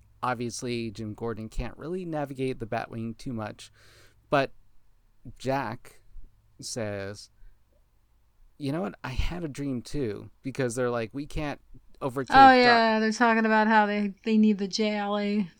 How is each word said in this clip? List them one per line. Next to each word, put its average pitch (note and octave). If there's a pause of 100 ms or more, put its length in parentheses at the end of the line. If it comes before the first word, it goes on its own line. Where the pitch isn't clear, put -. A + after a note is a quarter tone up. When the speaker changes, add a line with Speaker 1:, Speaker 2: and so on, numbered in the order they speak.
(220)
Speaker 1:
Obviously, A#2+
Jim G#2+
Gordon A2
can't A#2
really F3+
navigate C#3
the A#2
Batwing A2+
too -
much, - (580)
but C#3 (840)
Jack C3 (600)
says, G#2 (1300)
"You C#3+
know D#3+
what? G3+ (100)
I -
had E3
a D3+
dream C3+
too," G#2+ (120)
because B2
they're B2
like, A#2
"We C#3+
can't D3 (400)
overtake C3+
Speaker 2:
Oh, C4+
Speaker 1:
Doc-" C4
Speaker 2:
yeah, A#3
they're A3
talking A3+
about G#3+
how A3
they, G#3 (100)
they A3
need G#3+
the G3+
J G#3+
L G3+
A G3+ (120)